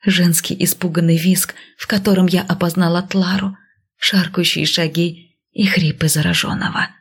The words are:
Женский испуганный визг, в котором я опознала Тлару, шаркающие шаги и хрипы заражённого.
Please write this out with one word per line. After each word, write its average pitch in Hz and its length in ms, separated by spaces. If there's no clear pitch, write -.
Женский 180 580
испуганный 165 540
визг, 185 380
в - 100
котором 196 400
я 175 160
опознала 175 600
Тлару, 190 540
шаркающие 170 680
шаги 170 720
и 208 160
хрипы 165 420
заражённого. - 800